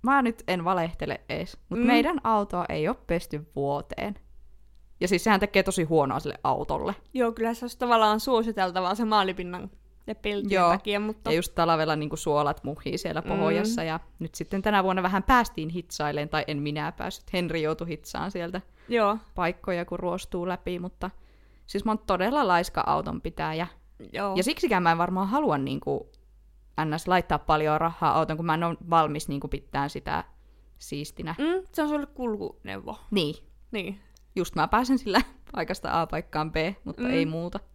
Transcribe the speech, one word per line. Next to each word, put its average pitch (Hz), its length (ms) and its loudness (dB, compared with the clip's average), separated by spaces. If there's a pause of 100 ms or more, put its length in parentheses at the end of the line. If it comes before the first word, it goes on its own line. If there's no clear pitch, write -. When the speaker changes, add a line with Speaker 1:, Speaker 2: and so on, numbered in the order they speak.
Speaker 1:
mä 269 200 4
nyt 226 260 0
en 175 160 0
valehtele 170 640 -2
ees, 160 280 -6 (120)
mut 226 100 -2
Speaker 2:
Mm. 247 60 4
Speaker 1:
meidän 285 380 4
autoa 202 460 0
ei 156 180 -2
oo 247 80 -2 (120)
pesty 156 480 -4
vuoteen. 143 600 -4 (840)
Ja 175 80 0
siis 180 160 2
sehän 208 160 6
tekee 196 240 2
tosi 185 200 0
huonoa 147 360 2
sille - 240 -8
autolle. 151 520 -2 (180)
Speaker 2:
Joo, 240 180 2
kyllä 226 220 -2
se 247 120 -8
olisi - 140 -12
tavallaan 220 400 6
suositeltavaa 202 760 0
se 226 100 0
maalipinnan 185 640 0 (380)
ja 220 80 -6
peltien 202 360 -4
Speaker 1:
Joo. 180 180 6
Speaker 2:
takia, 202 300 0
mutta 214 320 -4
Speaker 1:
Ja 156 40 4
just 175 200 -2
talvella 160 400 4
niinku 151 220 -4
suolat 147 460 0
muhii 156 340 -6
siellä 165 240 -4
Speaker 2:
Mm. - 180 -2
Speaker 1:
pohjassa. 165 440 2
Ja 160 160 -4 (200)
nyt 165 160 -8
sitten 190 260 -4
tänä 202 220 4
vuonna 185 200 2
vähän 190 200 2
päästiin 226 460 2
hitsaileen, 151 600 -4
tai 156 180 0
en 151 100 -2
minä 147 340 -4
päässyt, - 420 -10
Henri 165 280 0
joutui 156 260 -2
hitsaan 170 440 -6
sieltä 180 300 -6 (260)
Speaker 2:
Joo. 220 300 2 (180)
Speaker 1:
paikkoja, 180 500 -2
kun 175 140 -8
ruostuu 180 480 -4
läpi, 175 320 -6
mutta 180 300 -8 (580)
siis 202 180 -4
mä 220 60 2
oon 214 160 0
todella 208 400 2
laiska 175 400 2
auton 156 340 -2
pitäjä. 160 460 -4 (460)
Speaker 2:
Joo. 196 220 -4
Speaker 1:
Ja 180 80 2
siksikään 226 400 2
mä 170 80 6
en 165 60 4
varmaan 185 300 0
halua 233 300 2
niinku 135 520 -4 (760)
N 156 140 -2
S - 80 -6
laittaa 175 320 2
paljon 151 420 2
rahaa 165 360 2
autoon, 156 200 0
kun 165 80 -4
mä 160 80 2
en 165 100 0
oo 170 120 0 (140)
valmis 156 380 2
niinku 139 200 -4
pitämään 143 420 -4
sitä 156 340 -4 (560)
siistinä. 151 580 -8
Speaker 2:
Mm, 359 360 -2
se 330 100 -2
on 294 60 0
sulle 294 160 -2
kulkuneuvo. 202 920 -8 (140)
Speaker 1:
Niin. 160 240 2 (360)
Speaker 2:
Niin. 196 280 -8 (360)
Speaker 1:
Just 180 200 -2
mä 165 120 2
pääsen 247 300 4
sillä 208 240 2 (160)
<laughs> - 180 -16
paikasta - 460 -2
A 160 60 -2
paikkaan 156 440 -4
B, - 40 -12 (280)
mutta - 180 -10
Speaker 2:
Mm. 247 80 0
Speaker 1:
ei - 160 2
muuta. 170 340 -6 (160)